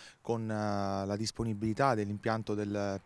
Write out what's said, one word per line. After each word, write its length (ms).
con, 220
eh, 600
la 100
disponibilità 800
dell'impianto 580
del 520